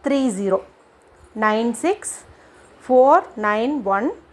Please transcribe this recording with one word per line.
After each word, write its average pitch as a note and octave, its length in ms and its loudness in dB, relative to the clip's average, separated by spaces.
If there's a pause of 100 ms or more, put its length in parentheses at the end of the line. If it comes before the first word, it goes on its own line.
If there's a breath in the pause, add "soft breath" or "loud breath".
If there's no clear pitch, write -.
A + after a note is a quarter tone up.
த்ரீ C4+ 260 0 (100)
ஜீரோ. F#3+ 200 0 (800)
நைன் A3 300 0
சிக்ஸ் - 560 -6 (600 soft breath)
ஃபோர் C4 340 6 (200)
நைன் A3+ 400 -2
ஒன் G3+ 300 -2 (200)